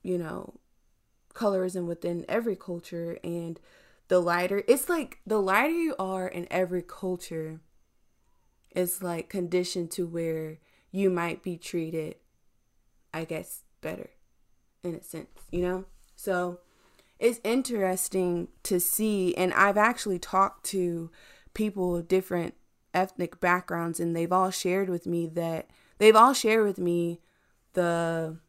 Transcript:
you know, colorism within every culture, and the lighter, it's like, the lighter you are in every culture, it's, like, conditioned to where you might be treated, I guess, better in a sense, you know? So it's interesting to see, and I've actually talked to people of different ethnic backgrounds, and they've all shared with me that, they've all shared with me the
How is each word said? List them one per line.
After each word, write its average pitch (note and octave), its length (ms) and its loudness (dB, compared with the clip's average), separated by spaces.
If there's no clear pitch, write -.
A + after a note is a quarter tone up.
you F3+ 140 -2
know, - 380 -8
colorism F#3 520 0
within E3+ 420 -6
every A3+ 280 -2
culture, E3+ 680 -10
and E3+ 360 -8
the F3+ 120 6
lighter, F3+ 480 0
it's C4+ 220 4
like, E4 380 -2
the G#3+ 140 2
lighter A3 320 4
you E4 260 0
are F#3+ 280 -4
in F3 220 -8
every F3+ 320 0
culture, E3 800 -8
it's, F3+ 320 -2
like, E3+ 260 -6
conditioned F3+ 600 -2
to F3 160 -4
where D#3+ 500 -4
you F#3+ 180 2
might E3+ 340 -2
be F3+ 140 -6
treated, D#3+ 580 -6
I D#3+ 120 -6
guess, - 380 -10
better - 280 -10
in E3+ 120 -6
a - 80 -14
sense, - 260 -14
you F3+ 100 -2
know? F#3 240 -2
So F3+ 440 -2
it's A#3 240 2
interesting F#3+ 1040 0
to F3+ 160 0
see, G3+ 560 0
and F#3 180 0
I've G3 240 6
actually G#3 420 2
talked - 480 0
to E3+ 440 -4
people G3 440 -2
of E3+ 100 -6
different F#3 480 0
ethnic F3+ 460 -2
backgrounds, E3+ 600 0
and E3+ 160 -2
they've E3+ 160 -2
all F#3 200 4
shared F#3 380 0
with F3 160 -4
me E3+ 220 -2
that, E3 420 -4
they've G#3+ 180 10
all A#3+ 180 10
shared A3 320 4
with G3 120 0
me E3+ 440 0
the E3 640 0